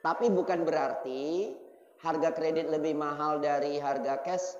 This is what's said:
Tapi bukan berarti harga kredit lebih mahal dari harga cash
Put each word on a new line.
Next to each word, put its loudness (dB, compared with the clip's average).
Tapi 2
bukan 2
berarti -2
harga 2
kredit 0
lebih 2
mahal 0
dari 0
harga 0
cash -4